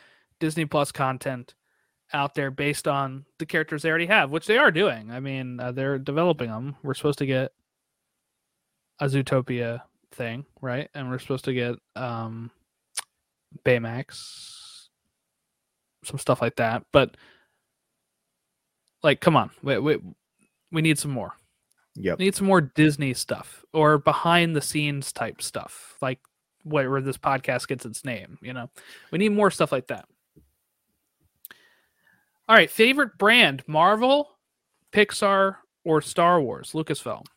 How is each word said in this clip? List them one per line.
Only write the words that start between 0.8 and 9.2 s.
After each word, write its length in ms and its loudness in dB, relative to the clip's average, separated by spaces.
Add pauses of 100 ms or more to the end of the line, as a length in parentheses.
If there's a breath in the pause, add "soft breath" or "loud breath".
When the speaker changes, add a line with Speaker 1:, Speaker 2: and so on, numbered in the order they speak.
Speaker 1:
content 640 -6 (580)
out 220 -2
there 160 -4
based 380 -4
on 360 -4 (140)
the 80 -8
characters 360 -4
they 80 0
already 160 0
have, 240 2
which 160 -4
they 120 4
are 140 6
doing. 400 0
I 80 -10
mean, 400 -8
uh, 100 -6
they're 280 -4
developing 520 0
'em. 320 -10
We're 120 -4
supposed 240 -2
to 80 -2
get 260 -2 (1500)
a 80 -2
Zootopia 760 -2 (300)